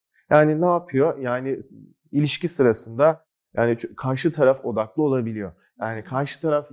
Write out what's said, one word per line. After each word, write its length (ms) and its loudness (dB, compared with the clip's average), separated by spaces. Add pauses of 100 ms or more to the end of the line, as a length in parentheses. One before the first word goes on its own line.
(300)
Yani 300 4
ne 60 2
yapıyor? 520 0
Yani 420 -4 (500)
ilişki 380 -2
sırasında 760 2 (300)
yani 180 2
ç-, 220 -8
karşı 380 -2
taraf 320 2
odaklı 380 -4
olabiliyor. 500 -2 (280)
Yani 240 -8
karşı 360 -6
taraf 320 -2